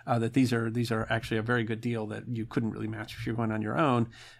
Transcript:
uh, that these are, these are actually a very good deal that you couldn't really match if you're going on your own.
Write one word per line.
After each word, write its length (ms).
uh, 120
that 160
these 180
are, 180
these 220
are 160
actually 300
a 40
very 220
good 160
deal 280
that 200
you 160
couldn't 280
really 140
match 280
if 100
you're 100
going 180
on 100
your 160
own. 320